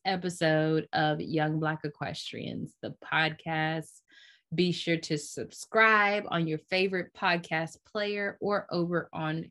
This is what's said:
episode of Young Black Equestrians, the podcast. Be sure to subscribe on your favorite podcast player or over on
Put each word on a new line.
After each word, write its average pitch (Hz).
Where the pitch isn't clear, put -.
episode 160
of 151
Young 156
Black 156
Equestrians, -
the 151
podcast. 156
Be 175
sure 170
to 160
subscribe 208
on 165
your 156
favorite 185
podcast 170
player 208
or 202
over 170
on 160